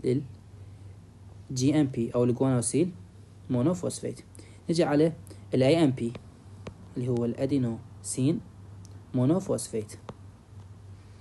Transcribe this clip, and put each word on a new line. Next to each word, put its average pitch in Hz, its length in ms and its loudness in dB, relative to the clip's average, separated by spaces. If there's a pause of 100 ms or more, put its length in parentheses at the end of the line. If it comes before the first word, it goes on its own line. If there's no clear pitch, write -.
لل 131 180 0 (1300)
جي 139 280 4
إم 147 60 4
بي 123 240 -2
أو 120 140 2
الجوانوسيل 131 680 2 (600)
مونوفوسفيت. 131 720 0 (500)
نجي 165 140 4
على 147 280 6 (420)
ال 127 80 4
إي 160 220 6
إم 139 60 6
بي 120 220 -4 (840)
اللي 123 120 -4
هو 120 160 0
الأدينوسين 131 1160 -2 (720)
مونوفوسفيت. 127 800 0 (1300)